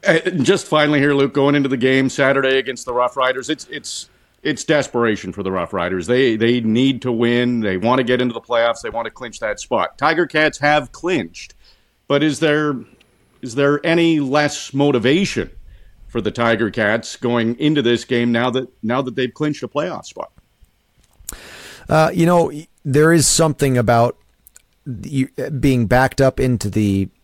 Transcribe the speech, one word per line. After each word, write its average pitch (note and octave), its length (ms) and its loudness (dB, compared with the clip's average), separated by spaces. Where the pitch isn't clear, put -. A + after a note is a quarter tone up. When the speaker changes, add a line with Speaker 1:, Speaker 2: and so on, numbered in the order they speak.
Speaker 1:
Uh, E3 140 2
just F3 260 0
finally D3+ 320 2
here, C#3+ 140 2
Luke, C#3 200 0
going C#3+ 220 2
into C#3 140 0
the C3 80 -2
game C3 320 2
Saturday C3+ 500 2
against B2 260 -8
the B2+ 60 -8
Rough B2 240 0
Riders, B2+ 340 -2
it's, D3+ 220 -4
it's, - 380 -12
it's D3+ 200 -4
desperation A#2 720 0
for G2+ 80 -8
the F#2+ 100 -4
Rough F2+ 220 -4
Riders. F2+ 320 -2
They, B2 300 2
they A#2 260 2
need A#2+ 400 0
to B2+ 100 -4
win. A#2+ 500 0
They F#2+ 160 -2
want A#2 200 2
to C3+ 60 0
get B2 180 0
into A#2+ 140 -2
the A2+ 40 -8
playoffs. A#2 440 -2
They A2+ 80 -8
want A2+ 140 -6
to A2+ 40 -8
clinch A#2 300 -14
that G#2+ 200 -6
spot. G2 380 -4
Tiger D#3 300 0
Cats D3+ 320 -2
have D3 320 0
clinched, D3 640 -6
but C#3+ 140 2
is D3+ 180 0
there, D3+ 360 0
is A#2+ 140 -12
there C#3+ 280 2
any E3 360 2
less C#3+ 520 -2
motivation C#3 760 0
for A#2 160 -8
the G2+ 80 -2
Tiger A#2 400 0
Cats A2 460 -2
going A#2+ 440 -2
into D3+ 220 0
this A#2 240 0
game A#2+ 260 0
now A#2+ 200 0
that, B2+ 200 -6
now B2 180 -2
that B2+ 140 -8
they've B2+ 180 -4
clinched D3+ 300 -6
a A#2+ 40 -10
playoff D#3+ 380 -8
spot? - 260 -14
Speaker 2:
Uh, D#3+ 240 2
you E3 140 2
know, E3+ 180 4
y-, D3 220 -10
there D3+ 260 4
is E3 140 4
something C#3+ 540 2
about A#2 360 2
you, C3 420 -4
uh, - 60 -8
being B2+ 380 2
backed C3 340 2
up C3+ 180 2
into B2+ 300 0
the G2 400 0